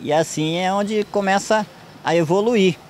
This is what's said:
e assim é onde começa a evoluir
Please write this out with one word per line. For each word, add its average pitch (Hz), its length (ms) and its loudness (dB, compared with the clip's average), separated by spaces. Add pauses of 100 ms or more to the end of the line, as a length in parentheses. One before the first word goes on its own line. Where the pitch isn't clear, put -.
e 143 100 -6
assim 156 440 -2
é 185 180 -2
onde 208 320 -2
começa 202 600 0 (380)
a 156 120 0
evoluir 190 640 2 (120)